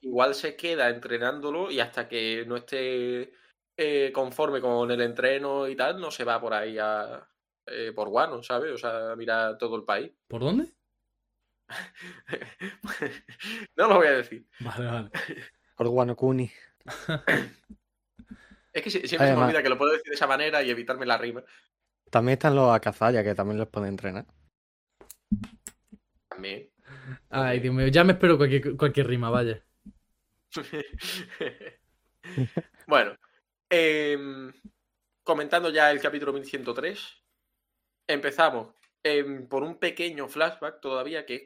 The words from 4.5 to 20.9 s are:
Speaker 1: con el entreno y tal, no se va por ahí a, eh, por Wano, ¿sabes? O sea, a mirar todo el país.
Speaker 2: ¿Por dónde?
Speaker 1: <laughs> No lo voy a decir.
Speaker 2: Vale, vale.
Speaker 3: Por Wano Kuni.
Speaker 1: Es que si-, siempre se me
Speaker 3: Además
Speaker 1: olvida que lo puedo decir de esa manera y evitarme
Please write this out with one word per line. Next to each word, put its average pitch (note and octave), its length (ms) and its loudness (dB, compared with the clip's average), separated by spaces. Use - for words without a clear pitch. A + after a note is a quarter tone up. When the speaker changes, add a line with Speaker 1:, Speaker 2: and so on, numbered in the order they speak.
Speaker 1:
con A#2+ 300 2
el A#2+ 100 0
entreno C3+ 680 0
y C3+ 80 -6
tal, D#3 240 0
no A#2 100 -8
se A#2+ 140 -8
va A#2 160 0
por A2+ 120 -4
ahí G#2+ 240 -4
a, G#2+ 480 -4
eh, A#2 260 -8
por G#2+ 140 -4
Wano, B2 340 0
¿sabes? C3 300 -4
O A#2+ 60 -8
sea, A2+ 340 -6
a A2+ 40 -8
mirar A2+ 420 0
todo A2+ 180 -4
el G#2 80 -10
país. G#2+ 260 -2
Speaker 2:
¿Por A#2 140 -10
dónde? G#3 260 0
Speaker 1:
<laughs> - 1080 -14
No G3+ 120 4
lo G3 80 8
voy E3+ 120 8
a C#3 40 6
decir. A#2+ 340 -2
Speaker 2:
Vale, A#2+ 260 -6
vale. A#2 240 -6
Speaker 3:
Por A#2 120 -2
Wano B2 280 2
Kuni. C3 340 0
Speaker 1:
Es - 100 -4
que G#3 80 -6
si-, F#3 160 -4
siempre - 40 -8
se C#3+ 80 0
me C#3 120 6
Speaker 3:
Además B2 180 6
Speaker 1:
olvida C#3+ 140 4
que C3+ 60 2
lo B2+ 100 2
puedo C#3+ 140 4
decir D#3 180 0
de D3 40 -4
esa C#3+ 120 2
manera D3 360 2
y B2+ 80 0
evitarme B2 360 -4